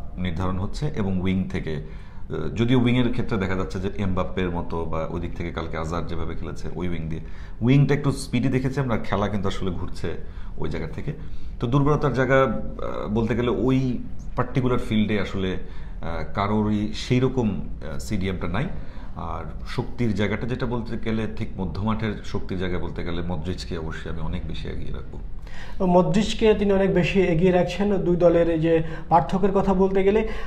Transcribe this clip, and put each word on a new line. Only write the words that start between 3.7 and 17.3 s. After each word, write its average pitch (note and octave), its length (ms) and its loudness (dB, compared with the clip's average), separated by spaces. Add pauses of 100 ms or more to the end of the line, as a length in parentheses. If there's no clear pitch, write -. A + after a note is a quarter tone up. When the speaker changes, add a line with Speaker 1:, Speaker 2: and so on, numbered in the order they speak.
Speaker 1:
যে F#2 180 -2
এমবাপ্পের F#2 540 0
মতো E2+ 340 -2
বা D#2+ 240 -2
ওই F2 100 -4
দিক E2+ 160 -4
থেকে E2+ 160 -4
কালকে D#2+ 260 -4
আজার D#2+ 300 -2
যেভাবে E2 280 -2
খেলেছে D#2+ 400 -4
ওই F2 140 -2
উইং D#2+ 200 -2
দিয়ে, D#2+ 120 -4 (400)
উইংটা C#3 320 6
একটু C#3 180 0
স্পিডি B2 360 -2
দেখেছি C3 320 0
আমরা, B2 180 0
খেলা G2+ 300 0
কিন্তু G2+ 200 0
আসলে F#2+ 240 0
ঘুরছে E2+ 460 -4 (400)
ওই D#2+ 120 0
জায়গা D#2+ 180 -4
থেকে। G2 260 -6 (460)
তো - 80 -2
দুর্বলতার C#3+ 460 4
জায়গা, C3 300 4
আহ, - 680 -2
বলতে A2 260 2
গেলে B2 140 2
ওই B2+ 480 2 (380)
পার্টিকুলার B2 440 2
ফিল্ডে G#2+ 420 2
আসলে, F#2 360 -2
আহ, - 680 -4 (100)
কারোরই G#2 600 2
সেইরকম, B2 680 2